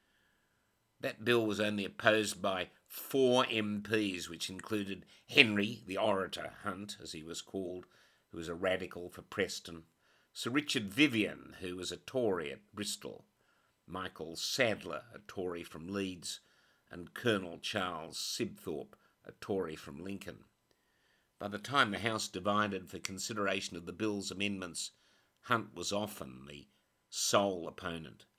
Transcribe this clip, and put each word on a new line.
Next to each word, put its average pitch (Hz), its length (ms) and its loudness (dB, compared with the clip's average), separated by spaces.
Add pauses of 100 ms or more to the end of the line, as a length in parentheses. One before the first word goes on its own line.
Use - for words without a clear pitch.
(1000)
That 127 240 -6
bill 117 220 8
was 101 140 2
only 104 260 2
opposed 107 560 4
by 92 280 0 (180)
four 127 640 6
M 104 380 0
Ps, 101 420 2
which 82 200 -6
included 95 560 -4 (240)
Henry, 113 560 4
the 92 120 -4
orator 95 560 0 (100)
Hunt, 101 380 -6
as 78 100 -12
he 80 120 -10
was 85 180 -8
called, 92 440 -6 (460)
who 85 80 -8
was 82 100 -6
a 85 60 -4
radical 90 540 0
for - 120 -14
Preston, 85 600 -4 (500)
Sir - 160 -4
Richard 127 420 0
Vivian, 98 680 2
who 90 140 -4
was 90 160 -4
a 90 60 -6
Tory 92 540 0
at - 220 -14
Bristol, 95 520 -8 (640)
Michael 82 480 -8
Sadler, 90 680 0 (100)
a - 140 -14
Tory 90 360 -6
from 82 240 -12
Leeds, 95 520 -4 (520)
and 87 220 -12
Colonel 92 460 0
Charles 85 580 -4
Sibthorpe, - 800 -6 (300)
a - 140 -12
Tory 92 360 -2
from 76 280 -12
Lincoln. 90 420 -10 (920)
By 101 80 -4
the 101 100 -4
time 113 340 4
the 92 80 -2
House 110 280 0
divided 101 600 2
for 92 100 -10
consideration 98 800 -2
of 85 80 -10
the 95 80 -8
bill's 101 360 -2
amendments, 92 640 -2 (500)
Hunt - 320 0
was 87 180 -4
often 73 560 -4
the 73 200 -14 (420)
sole 98 580 4
opponent, 82 580 -8 (140)